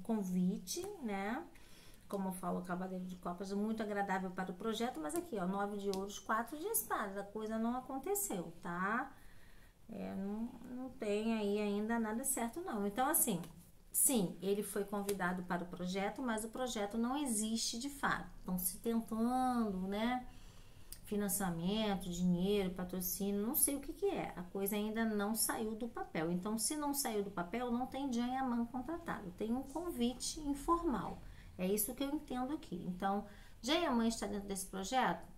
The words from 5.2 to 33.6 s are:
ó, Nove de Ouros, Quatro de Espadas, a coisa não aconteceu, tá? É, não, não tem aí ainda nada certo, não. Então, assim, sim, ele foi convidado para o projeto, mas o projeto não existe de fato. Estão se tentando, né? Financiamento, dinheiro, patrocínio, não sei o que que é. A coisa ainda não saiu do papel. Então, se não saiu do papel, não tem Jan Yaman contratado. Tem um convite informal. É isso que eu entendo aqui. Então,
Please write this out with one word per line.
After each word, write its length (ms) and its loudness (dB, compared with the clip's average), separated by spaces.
ó, 80 0
Nove 320 0
de 100 -2
Ouros, 300 -2
Quatro 400 0
de 80 -4
Espadas, 500 0
a 60 -4
coisa 360 -4
não 200 2
aconteceu, 760 -2
tá? 480 0
É, 280 -6
não, 320 -2
não 160 -6
tem 440 0
aí 260 2
ainda 380 2
nada 260 0
certo, 360 0
não. 260 0
Então, 220 4
assim, 320 4
sim, 500 4
ele 200 2
foi 220 -2
convidado 600 0
para 180 0
o 40 -6
projeto, 560 -2
mas 220 0
o 40 -4
projeto 500 -2
não 180 2
existe 600 0
de 100 -2
fato. 400 0
Estão 200 0
se 200 -2
tentando, 1080 2
né? 400 0
Financiamento, 1080 2
dinheiro, 640 4
patrocínio, 720 0
não 80 0
sei 220 4
o 40 -2
que 120 -6
que 140 0
é. 300 0
A 60 -6
coisa 320 0
ainda 300 2
não 320 2
saiu 400 0
do 120 -4
papel. 440 0
Então, 260 0
se 180 0
não 160 0
saiu 300 0
do 80 -2
papel, 400 -2
não 160 2
tem 260 -2
Jan 140 2
Yaman 400 2
contratado. 720 -4
Tem 160 2
um 80 0
convite 760 -2
informal. 840 2
É 100 0
isso 280 2
que 80 -2
eu 80 0
entendo 440 -2
aqui. 340 -6
Então, 360 0